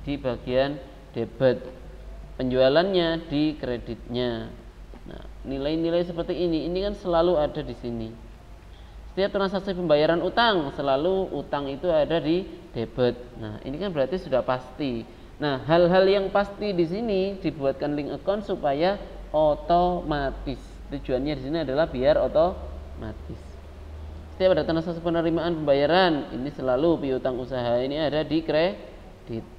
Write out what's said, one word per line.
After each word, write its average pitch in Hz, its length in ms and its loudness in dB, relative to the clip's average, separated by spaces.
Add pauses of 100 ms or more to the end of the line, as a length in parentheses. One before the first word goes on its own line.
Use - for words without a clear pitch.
Di 143 160 -4
bagian 131 580 0 (380)
debit, 117 480 2 (760)
penjualannya 160 880 4
di 151 280 2
kreditnya. 120 960 -4 (520)
Nah, - 200 -14 (200)
nilai-nilai 160 640 0
seperti 170 280 -4
ini, 160 320 0
ini 180 160 -2
kan 202 120 -2
selalu 170 440 4
ada 151 200 0
di 127 200 -8
sini. 113 300 -6 (1040)
Setiap 190 160 0
transaksi 196 480 -2
pembayaran 160 480 4
utang, 185 480 2
selalu 156 640 2
utang 143 320 -4
itu 139 160 -6
ada 156 320 4
di 165 320 0 (240)
debit. 120 400 0 (240)
Nah, 110 240 -10
ini 139 160 -8
kan 190 160 -4
berarti 139 240 0
sudah 127 240 0
pasti. 127 640 -2 (320)
Nah, 139 320 -2
hal-hal 175 400 8
yang 196 240 4
pasti 202 400 0
di 175 160 2
sini 196 480 -2
dibuatkan 139 560 -2
link 143 160 -2
account 196 380 -2
supaya 170 500 0 (320)
otomatis. 151 1300 2 (320)
Tujuannya 135 480 -2
di 127 80 -10
sini 151 160 -2
adalah 139 240 2
biar 143 400 2
otomatis. - 1120 -2 (960)
Setiap 185 240 4
ada 151 80 0
transaksi 165 320 0
penerimaan 165 640 0
pembayaran, 147 720 4
ini 131 160 -4
selalu 143 560 2
piutang 127 320 0
usaha 123 400 0
ini 135 240 -2
ada 151 240 0
di 151 160 0
kredit. 156 1040 -2 (140)